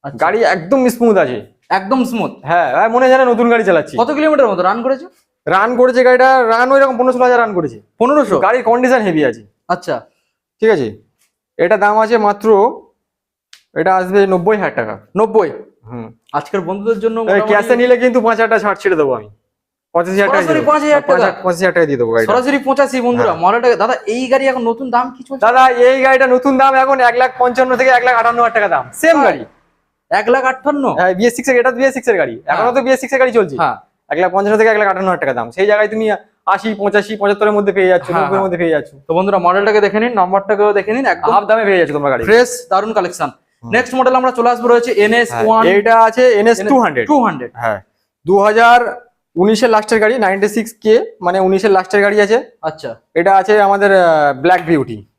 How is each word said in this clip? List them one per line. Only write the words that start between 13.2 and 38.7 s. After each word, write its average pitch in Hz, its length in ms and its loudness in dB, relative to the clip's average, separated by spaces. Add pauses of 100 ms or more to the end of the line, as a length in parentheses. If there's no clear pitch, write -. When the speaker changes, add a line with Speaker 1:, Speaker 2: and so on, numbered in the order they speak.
Speaker 2:
এটা 185 200 0
আসবে 190 300 0
নব্বই 190 300 0
হাজার 175 180 -4
টাকা। 110 240 -6 (180)
Speaker 1:
নব্বই? 214 340 0 (360)
Speaker 2:
হুম। 113 260 -16 (200)
Speaker 1:
আজকের 147 280 -6
বন্ধুদের 196 400 -6
জন্য 220 200 -4
Speaker 2:
এই 226 40 -4
Speaker 1:
মোটামুটি 202 240 0
Speaker 2:
ক্যাশে 226 280 2
নিলে 247 200 2
কিন্তু 240 240 -2
পাঁচ 220 100 0
হাজার 226 180 0
টাকা 220 120 0
ছাড় 202 140 -2
ছেড়ে 185 220 -2
দেবো 143 160 0
আমি। 107 160 -8 (640)
পঁচাশি 175 180 -2
হাজার 196 180 0
টাকা 202 100 0
Speaker 1:
সরাসরি 165 140 -2
Speaker 2:
দিয়ে - 80 0
দেবো। 277 120 0
Speaker 1:
পাঁচ 302 100 0
হাজার 294 180 2
টাকা? - 120 -2
Speaker 2:
পাঁচ 247 100 2
হাজার, 190 200 -4
পঁচাশি 180 220 -2
হাজার 175 100 0
টাকা 170 120 2
দিয়ে 139 120 2
দেবো 117 140 2
গাড়িটা। 113 200 2
Speaker 1:
সরাসরি 254 260 0
পঁচাশি, 262 420 0
বন্ধুরা। 240 320 0
Speaker 2:
হ্যাঁ। 165 120 -4
Speaker 1:
মডেলটা, 233 320 2
দাদা, 220 180 -2 (120)
এই 240 200 -4
গাড়ি 262 220 0
এখন 254 140 -4
নতুন 233 280 -6
দাম 254 280 -2
কি 254 60 -20
চলছে? 254 220 -4
Speaker 2:
দাদা, 262 220 4
এই 254 340 2
গাড়িটা 262 240 4
নতুন 254 320 2
দাম 269 160 4
এখন 262 260 2
এক 240 160 2
লাখ 254 220 2
পঞ্চান্ন 247 380 0
থেকে 262 140 2
এক 247 140 2
লাখ 247 120 2
আটান্ন 233 260 0
হাজার 233 120 0
টাকা 220 140 0
দাম। 143 240 -4
সেম 320 240 2
Speaker 1:
তাই? 277 80 2
Speaker 2:
গাড়ি। 147 200 -2 (680)
Speaker 1:
এক 208 180 -2
লাখ 262 160 0
আটান্ন? 262 500 -2
Speaker 2:
হ্যাঁ, 180 200 0
বিএস 233 200 0
সিক্স 254 160 -4
এর, 247 100 2
এটা 254 100 2
বিএস 254 240 -2
সিক্স 247 140 -6
এর 214 80 2
গাড়ি। 123 300 -4
এখনো 156 160 -2
Speaker 1:
হ্যাঁ। 240 120 0
Speaker 2:
তো 269 80 0
বিএস 254 180 0
সিক্স 269 120 -8
এর 269 60 -2
গাড়ি 254 140 0
চলছে। 180 240 0
Speaker 1:
হ্যাঁ। 139 200 -2 (320)
Speaker 2:
এক 147 100 -4
লাখ 180 140 0
পঞ্চান্ন 202 260 0
থেকে 220 120 4
এক 214 80 0
লাখ 208 100 0
আটান্ন 190 200 -2
হাজার 175 120 -2
টাকা 139 120 -2
দাম। 120 180 -6
সেই 190 160 -2
জায়গায় 208 220 2
তুমি 220 220 -4 (360)
আশি, 196 280 -2
পঁচাশি, 202 420 -2
পঁচাত্তরের 202 360 0
মধ্যে 202 200 0
পেয়ে 185 160 2
যাচ্ছ, 175 220 0
Speaker 1:
হ্যাঁ। 160 140 -2
Speaker 2:
নব্বই 147 120 -2
এর 196 60 -2
মধ্যে 180 160 -4
পেয়ে 170 120 -2